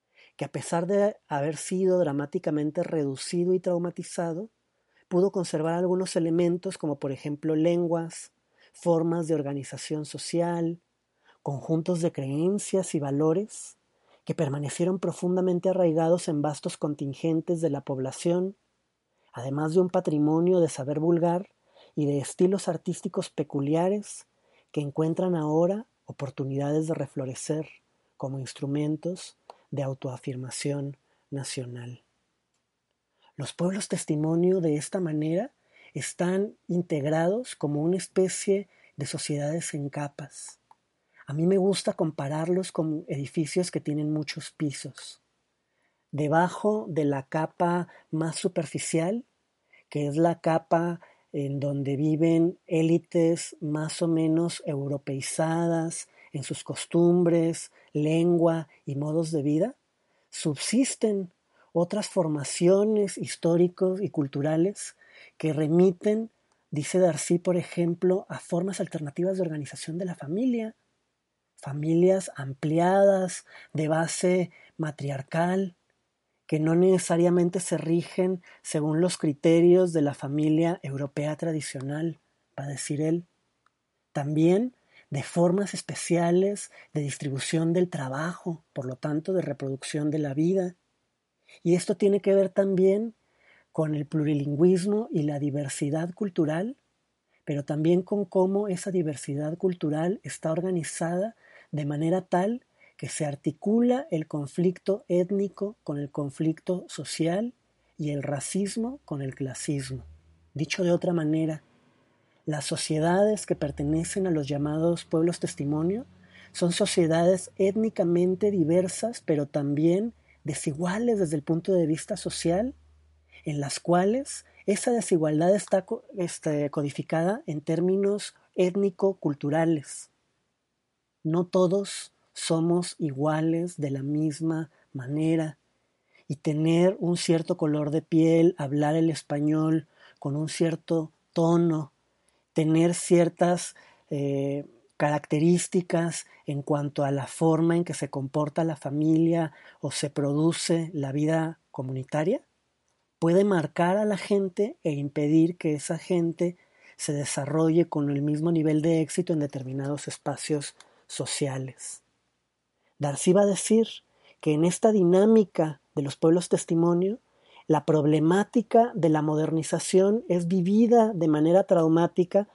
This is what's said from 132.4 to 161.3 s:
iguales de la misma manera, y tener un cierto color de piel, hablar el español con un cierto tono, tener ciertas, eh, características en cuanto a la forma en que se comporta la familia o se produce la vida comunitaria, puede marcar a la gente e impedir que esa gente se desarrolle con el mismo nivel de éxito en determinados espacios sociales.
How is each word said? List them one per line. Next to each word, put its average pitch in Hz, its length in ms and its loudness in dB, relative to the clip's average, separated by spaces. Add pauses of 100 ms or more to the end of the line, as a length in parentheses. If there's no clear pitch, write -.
iguales 160 800 -2
de 143 100 -2
la 135 120 -4
misma 156 680 -2 (220)
manera, 156 640 -2 (720)
y 143 100 -6
tener 165 640 2
un 175 160 0
cierto 165 400 0
color 151 340 0
de 156 120 0
piel, 165 560 4
hablar 147 380 0
el 165 140 2
español 156 760 0 (320)
con 143 180 -4
un 156 120 -4
cierto 160 640 -2 (200)
tono, 165 600 2 (640)
tener 165 400 4
ciertas, 175 800 2 (360)
eh, 139 560 -2 (300)
características 165 1300 0 (200)
en 143 160 -4
cuanto 143 420 -2
a 139 60 0
la 139 160 -2
forma 165 500 2
en 170 80 2
que 160 100 -8
se 143 140 -6
comporta 147 560 -2
la 160 120 -2
familia 160 760 2 (280)
o 143 100 -6
se - 180 -4
produce 160 880 0
la 135 180 -4
vida 160 460 0 (120)
comunitaria, 139 680 -4 (800)
puede 175 260 4
marcar 180 520 2
a 214 80 2
la 214 120 0
gente 202 640 0
e 160 100 -2
impedir 151 640 2
que 151 180 -2
esa 160 240 -6
gente 175 580 0 (400)
se - 160 -6
desarrolle 160 760 2
con 147 220 -2
el 143 140 0
mismo 151 300 0
nivel 156 300 2
de 165 180 4
éxito 170 320 -2
en 156 80 0
determinados 139 680 -6
espacios - 640 -6 (320)
sociales. - 960 -6 (960)